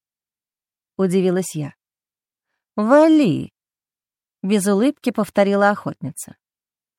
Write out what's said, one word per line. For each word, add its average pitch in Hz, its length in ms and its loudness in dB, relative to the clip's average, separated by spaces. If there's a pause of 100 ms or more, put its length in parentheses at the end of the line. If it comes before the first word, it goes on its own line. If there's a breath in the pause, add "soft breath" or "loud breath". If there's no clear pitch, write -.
(960)
удивилась 185 580 -2
я. 147 180 -10 (1000)
"Вали", — 262 800 2 (880)
без 196 240 -2
улыбки 220 440 0
повторила 202 580 0
охотница. - 680 -8 (640)